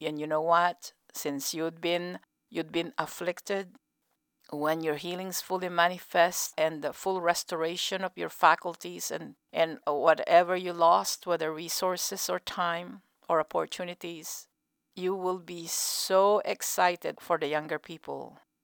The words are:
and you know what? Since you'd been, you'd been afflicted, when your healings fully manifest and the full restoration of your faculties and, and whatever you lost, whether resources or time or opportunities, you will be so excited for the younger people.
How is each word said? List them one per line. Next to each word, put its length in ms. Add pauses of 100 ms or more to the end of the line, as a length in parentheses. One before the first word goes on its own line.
and 180
you 80
know 140
what? 520 (200)
Since 400
you'd 300
been, 360 (300)
you'd 240
been 240
afflicted, 720 (800)
when 320
your 120
healings 480
fully 260
manifest 880
and 240
the 120
full 280
restoration 840
of 120
your 120
faculties 840
and, 240 (180)
and 340
whatever 720
you 160
lost, 540
whether 260
resources 760
or 80
time 640 (260)
or 120
opportunities, 1080 (500)
you 180
will 240
be 280
so 800
excited 720
for 160
the 120
younger 300
people. 600 (260)